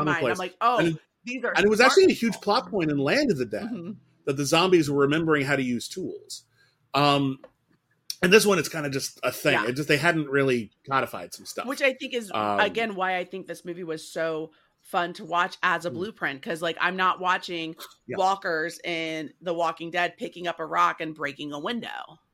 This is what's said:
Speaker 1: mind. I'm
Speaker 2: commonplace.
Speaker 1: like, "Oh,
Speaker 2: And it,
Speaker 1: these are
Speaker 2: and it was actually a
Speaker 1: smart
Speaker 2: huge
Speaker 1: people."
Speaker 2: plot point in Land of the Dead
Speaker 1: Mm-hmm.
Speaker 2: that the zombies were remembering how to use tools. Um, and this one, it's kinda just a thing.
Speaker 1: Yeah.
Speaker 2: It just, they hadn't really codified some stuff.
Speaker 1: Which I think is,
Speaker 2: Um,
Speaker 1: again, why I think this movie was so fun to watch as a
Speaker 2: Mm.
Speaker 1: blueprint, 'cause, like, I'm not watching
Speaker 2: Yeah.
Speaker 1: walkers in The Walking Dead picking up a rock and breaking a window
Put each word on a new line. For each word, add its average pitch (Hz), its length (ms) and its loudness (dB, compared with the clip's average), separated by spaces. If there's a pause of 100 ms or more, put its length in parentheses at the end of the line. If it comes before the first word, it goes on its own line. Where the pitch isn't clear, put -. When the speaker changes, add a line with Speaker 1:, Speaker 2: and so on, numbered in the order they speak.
Speaker 1:
mind. - 80 0
I'm 175 60 2
Speaker 2:
commonplace. 131 220 0
Speaker 1:
like, 185 220 -8
"Oh, 233 180 4
Speaker 2:
And 170 100 4
it, 160 80 0 (280)
Speaker 1:
these 240 200 -8
are 196 120 -2
Speaker 2:
and 175 80 4
it 208 60 6
was 214 100 6
actually 285 240 8
a - 40 10
Speaker 1:
smart - 100 4
Speaker 2:
huge 226 160 2
Speaker 1:
people." - 80 -12
Speaker 2:
plot 214 280 0
point 170 200 0
in 143 80 0
Land 226 320 2
of 147 80 0
the 123 80 -2
Dead 104 240 -6
Speaker 1:
Mm-hmm. 185 220 -8 (340)
Speaker 2:
that 139 100 0
the 143 80 -2
zombies 165 460 4
were 143 100 2
remembering 147 460 2
how 143 100 2
to 135 60 0
use 123 260 -4
tools. - 560 -12 (480)
Um, 139 460 2 (840)
and 180 80 2
this 208 140 8
one, 196 140 4
it's 143 100 -2
kinda 147 220 -6
just - 320 -6
a 123 100 -2
thing. 143 220 2
Speaker 1:
Yeah. 107 140 2
Speaker 2:
It 127 80 -2
just, 147 120 -4
they 151 80 4
hadn't 160 320 0
really 135 440 2 (160)
codified 117 440 -2
some 98 140 -18
stuff. - 200 -8
Speaker 1:
Which 277 160 -6
I 269 120 2
think 262 180 -10
is, 226 200 -6
Speaker 2:
Um, 208 280 2
Speaker 1:
again, 214 360 0
why 185 200 0
I 180 80 -4
think 185 220 -10
this 170 180 -12
movie 175 200 -10
was 160 220 -8
so 160 460 -4 (280)
fun 175 340 -2
to 214 100 -16
watch 175 380 -2
as 170 240 0
a 170 40 -2
Speaker 2:
Mm. 123 40 -6
Speaker 1:
blueprint, 165 480 -6
'cause, 160 200 -6
like, 165 180 -2
I'm 180 160 0
not 185 240 2
watching 180 560 -2 (300)
Speaker 2:
Yeah. - 100 -8
Speaker 1:
walkers 185 680 -2
in 160 560 -6
The 170 140 -4
Walking 165 380 -2
Dead 175 240 -2
picking 175 320 -10
up 165 120 -6
a 156 60 -6
rock 170 340 0
and 156 140 -6
breaking 147 380 -8
a 147 80 -8
window 160 580 -8 (160)